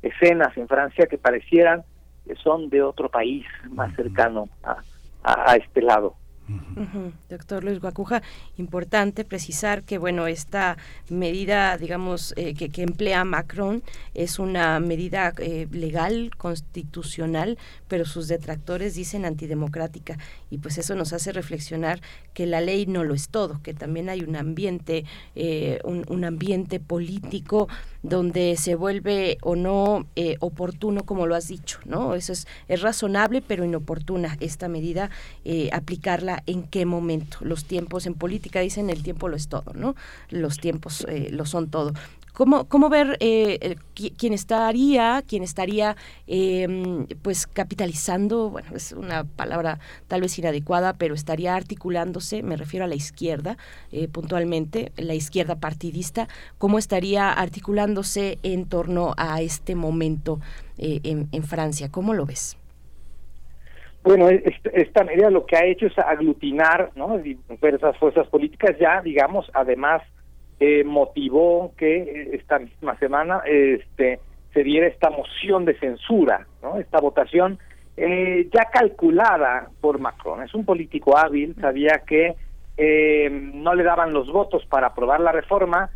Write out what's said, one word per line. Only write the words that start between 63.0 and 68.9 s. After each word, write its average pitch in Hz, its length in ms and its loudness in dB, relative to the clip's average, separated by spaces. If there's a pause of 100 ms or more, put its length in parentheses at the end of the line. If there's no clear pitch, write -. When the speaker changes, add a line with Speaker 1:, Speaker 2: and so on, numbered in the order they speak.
Speaker 1:
Bueno, 185 240 10
es-, 190 160 6 (280)
esta 180 320 6
medida 180 240 6
lo 185 160 6
que 170 120 4
ha 175 100 8
hecho 185 200 2
es - 120 2
aglutinar, 156 960 4
¿no? 185 240 -2
Diversas 139 800 2
fuerzas 151 300 4
políticas. 151 500 2
Ya, 170 240 4